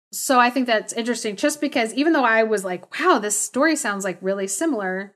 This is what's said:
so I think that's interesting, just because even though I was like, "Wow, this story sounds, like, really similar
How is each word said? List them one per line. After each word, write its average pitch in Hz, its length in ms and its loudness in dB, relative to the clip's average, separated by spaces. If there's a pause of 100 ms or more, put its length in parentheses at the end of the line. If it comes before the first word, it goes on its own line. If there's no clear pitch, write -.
(140)
so 254 280 2
I 240 80 4
think 247 180 -2
that's 220 240 -2
interesting, 226 460 -6
just 294 240 -2
because 254 320 -2
even 285 180 4
though 285 140 4
I 226 180 4
was 208 220 0
like, 180 340 -8
"Wow, 320 200 4
this 208 200 -2
story 302 380 0
sounds, 202 260 -4
like, 180 160 -6
really 196 260 -2
similar 196 720 -4